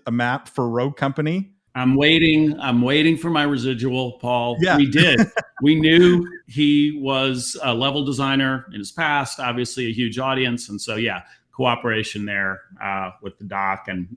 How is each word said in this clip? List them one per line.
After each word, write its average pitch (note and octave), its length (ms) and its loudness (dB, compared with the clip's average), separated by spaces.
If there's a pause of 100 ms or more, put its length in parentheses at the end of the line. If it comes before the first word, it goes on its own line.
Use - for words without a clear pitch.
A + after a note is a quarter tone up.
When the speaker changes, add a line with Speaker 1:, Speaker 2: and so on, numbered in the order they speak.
Speaker 1:
a B2 40 -6
map A#2+ 400 -2
for B2 180 -2
Rogue B2 300 -2
Company. D#3 540 -4 (220)
Speaker 2:
I'm B2+ 200 2
waiting. D#3 640 4
I'm B2 220 0
waiting D#3 380 2
for E3+ 100 -4
my D#3 140 2
residual, B2+ 680 -2
Paul. A#2+ 480 -2
Speaker 1:
Yeah. F3 160 2
Speaker 2:
We C#3+ 140 4
did. D3+ 300 4
Speaker 1:
<laughs> - 100 2 (320)
Speaker 2:
We D3+ 120 6
knew F3 540 6 (200)
he D3 520 2
was C3 600 -2
a C3 100 -2
level C3+ 320 -2
designer C3+ 720 -2
in G#2 40 -10
his G2+ 140 -12
past, D3 480 -4
obviously B2 460 -4
a A2 40 -4
huge A2+ 280 -4
audience. C3 500 -2
And G2+ 100 -10
so, A2 180 -6
yeah, G#2+ 260 -4 (280)
cooperation A2+ 760 -2
there, G2 340 -4 (180)
uh, G2 340 -6 (100)
with G2 160 -14
the G#2 60 -20
doc, G2 440 -4
and F2+ 180 -6 (100)